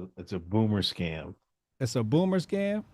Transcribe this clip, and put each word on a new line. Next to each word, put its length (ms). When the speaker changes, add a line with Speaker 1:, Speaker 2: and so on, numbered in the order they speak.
Speaker 1:
it's 160
a 80
boomer 420
scam. 520
Speaker 2:
It's 180
a 60
boomer 360
scam? 440